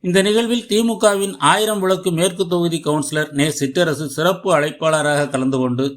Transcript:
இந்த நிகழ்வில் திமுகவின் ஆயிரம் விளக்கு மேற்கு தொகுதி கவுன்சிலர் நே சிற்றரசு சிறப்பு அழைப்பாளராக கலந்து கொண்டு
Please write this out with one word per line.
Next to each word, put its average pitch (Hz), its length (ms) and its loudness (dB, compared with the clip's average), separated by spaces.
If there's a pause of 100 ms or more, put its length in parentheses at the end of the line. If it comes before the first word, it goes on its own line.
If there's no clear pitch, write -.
இந்த 180 180 2
நிகழ்வில் 226 460 0
திமுகவின் 202 680 0
ஆயிரம் 202 420 2
விளக்கு 185 320 0
மேற்கு 180 340 0
தொகுதி 170 340 0
கவுன்சிலர் 151 520 -2
நே 143 160 0
சிற்றரசு 147 600 -2
சிறப்பு 175 460 -2
அழைப்பாளராக 147 760 0
கலந்து 131 300 -2
கொண்டு 127 260 0 (120)